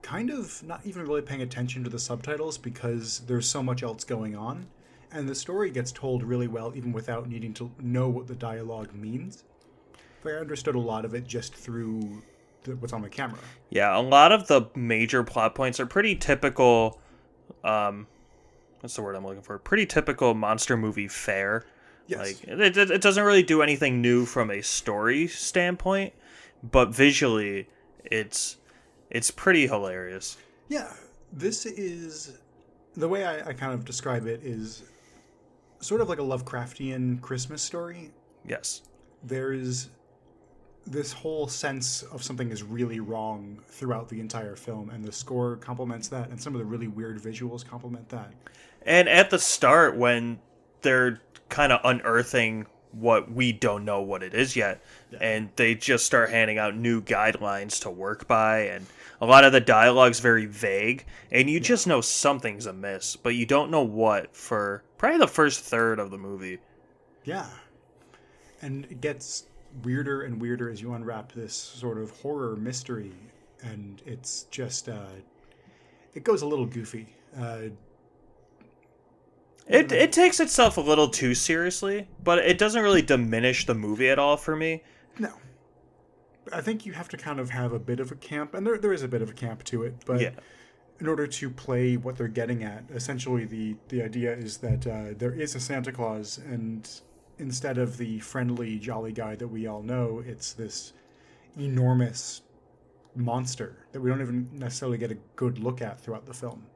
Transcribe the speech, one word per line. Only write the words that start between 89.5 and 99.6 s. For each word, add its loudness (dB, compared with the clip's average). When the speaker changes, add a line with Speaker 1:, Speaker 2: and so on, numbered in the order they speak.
Speaker 1:
to -4
it, -6
but 0
Speaker 2:
Yeah. 0
Speaker 1:
in -4
order 0
to -8
play 0
what -6
they're -4
getting -4
at, -12
essentially -4
the, -6
the -2
idea -4
is -10
that, -2
uh, -6
there -2
is -6
a -8
Santa -6
Claus, -6
and -8
instead -6
of -2
the -6
friendly, -4
jolly -8
guy -8
that -10
we -8